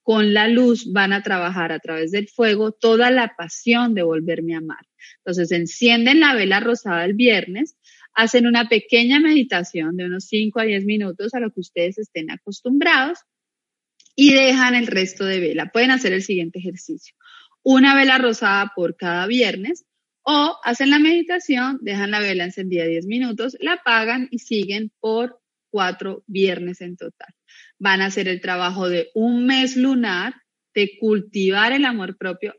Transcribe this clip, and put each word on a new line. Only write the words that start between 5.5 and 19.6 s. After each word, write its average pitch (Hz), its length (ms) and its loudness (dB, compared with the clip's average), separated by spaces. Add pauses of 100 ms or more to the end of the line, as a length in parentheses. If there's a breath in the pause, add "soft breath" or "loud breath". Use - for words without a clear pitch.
encienden 233 680 2
la 285 140 4
vela 196 260 0
rosada 214 440 -2
el 196 100 -2
viernes, 214 600 0 (380 soft breath)
hacen 233 320 2
una 233 220 2
pequeña 240 520 2
meditación 180 760 0
de 180 100 -6
unos 185 180 -8
cinco 214 360 -2
a 220 40 0
diez 202 200 -2
minutos 208 500 -4
a 247 60 -6
lo 220 120 -6
que - 80 -10
ustedes 175 380 -6
estén 165 320 -10
acostumbrados 277 880 -2 (1000)
y 285 160 8
dejan 262 420 4
el 240 120 0
resto 190 380 -4
de 190 160 -2
vela. 156 320 -4
Pueden 247 180 2
hacer 254 220 0
el 190 100 -2
siguiente 180 360 -4
ejercicio. 180 560 -14 (480 loud breath)
Una 262 320 6
vela 269 240 4
rosada 208 560 0
por 175 220 -4
cada 180 300 -4
viernes 220 580 -2 (380)